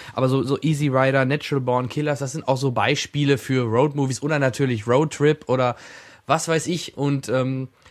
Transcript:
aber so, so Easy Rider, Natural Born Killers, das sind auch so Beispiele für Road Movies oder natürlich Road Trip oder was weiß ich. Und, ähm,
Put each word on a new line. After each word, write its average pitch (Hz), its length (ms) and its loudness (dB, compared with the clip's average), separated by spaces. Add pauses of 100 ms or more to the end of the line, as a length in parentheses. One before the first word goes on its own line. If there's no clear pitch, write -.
(140)
aber 131 160 2
so, 135 140 2
so 135 180 -2
Easy 147 260 0
Rider, 135 380 2
Natural 143 340 -2
Born 123 300 -2
Killers, 147 300 -4
das 135 120 -6
sind - 160 -6
auch 131 80 2
so 131 140 0
Beispiele 139 640 0
für 131 300 0
Road 131 300 2
Movies 135 260 -2
oder 151 160 0
natürlich 127 480 0
Road 139 260 2
Trip 151 340 0
oder 123 300 0 (500)
was 160 220 0
weiß 160 200 0
ich. - 280 -6
Und, 139 320 -2
ähm, 131 400 -2 (220)